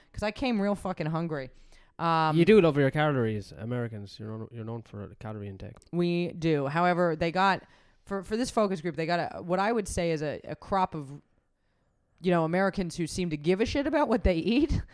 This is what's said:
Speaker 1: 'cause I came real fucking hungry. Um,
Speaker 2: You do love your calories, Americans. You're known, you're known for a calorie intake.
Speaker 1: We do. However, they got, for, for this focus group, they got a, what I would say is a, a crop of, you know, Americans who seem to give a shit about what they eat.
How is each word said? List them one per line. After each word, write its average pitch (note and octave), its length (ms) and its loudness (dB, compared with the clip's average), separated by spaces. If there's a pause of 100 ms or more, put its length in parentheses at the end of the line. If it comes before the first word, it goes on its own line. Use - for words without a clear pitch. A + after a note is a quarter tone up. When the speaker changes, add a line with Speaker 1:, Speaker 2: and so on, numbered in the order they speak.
(140)
Speaker 1:
'cause - 100 -8
I G#3 80 -2
came A#3 300 0
real G3+ 140 0
fucking F3+ 320 -4
hungry. D#3 420 -4 (480)
Um, D#3+ 400 2
Speaker 2:
You E3+ 80 6
do G#3+ 160 10
love D#3 160 4
your C#3 140 4
calories, B2+ 680 0
Americans. A2+ 600 -8
You're G#2+ 180 -10
known, A2 140 -12
you're A#2 140 -12
known A2+ 180 -10
for G#2 200 -14
a F2 120 -16
calorie G#2+ 320 -10
intake. G2+ 300 -14 (140)
Speaker 1:
We F3 420 0
do. D#3 340 0
However, F3 480 2
they E3 160 -2
got, F#3 320 2 (420)
for, G3 180 -6
for A3 140 -6
this B3 140 -2
focus F#3+ 300 0
group, D#3+ 160 -6
they D#3+ 100 -2
got E3+ 120 0 (160)
a, F2+ 60 -10
what F3+ 180 -2
I G3+ 120 0
would A3 160 -2
say E3+ 240 -2
is D#3 100 -2
a, C#3+ 220 -4
a - 120 -10
crop F#3 400 -2
of, C#3+ 140 -10 (1120)
you F3+ 80 0
know, E3+ 140 4
Americans F3+ 540 0
who E3+ 100 -2
seem F3+ 240 -4
to D3+ 60 -2
give F3 240 0
a A#3+ 40 4
shit C#4 220 0
about C#4+ 220 2
what A3 140 2
they F#3 120 4
eat. A#3 360 2 (220)